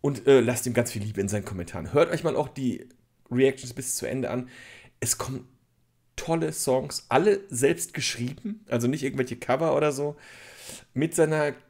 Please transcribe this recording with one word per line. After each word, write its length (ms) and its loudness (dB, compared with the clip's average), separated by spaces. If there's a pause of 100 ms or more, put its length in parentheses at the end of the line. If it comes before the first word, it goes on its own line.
Und, 260 0
äh, 120 10
lasst 260 2
ihm 80 -2
ganz 200 2
viel 100 -6
Liebe 160 -6
in 80 0
seinen 160 -2
Kommentaren. 480 -8
Hört 180 4
euch 140 -4
mal 140 0
auch 100 -2
die 400 -4 (420)
Reactions 440 2
bis 240 -6
zu 100 -6
Ende 220 -4
an. 200 -6 (520)
Es 160 0
kommen 300 -8 (680)
tolle 380 -2
Songs, 560 -2
alle 400 4
selbst 440 0
geschrieben, 760 -6
also 180 0
nicht 160 -2
irgendwelche 340 -4
Cover 380 0
oder 160 2
so, 240 -4 (760)
mit 220 -2
seiner 380 4 (160)